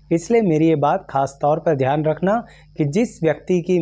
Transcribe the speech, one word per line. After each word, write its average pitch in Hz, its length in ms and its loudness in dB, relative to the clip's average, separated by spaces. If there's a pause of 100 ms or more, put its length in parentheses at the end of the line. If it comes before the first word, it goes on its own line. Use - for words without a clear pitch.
(100)
इसलिए 226 320 0
मेरी 160 260 2
ये 160 100 2
बात 151 320 0
ख़ास 139 320 -4
तौर 151 160 2
पर 160 180 0
ध्यान 139 280 0
रखना 180 360 -2 (360)
कि 156 100 -2
जिस 196 360 -2
व्यक्ति 160 400 0
की 180 200 0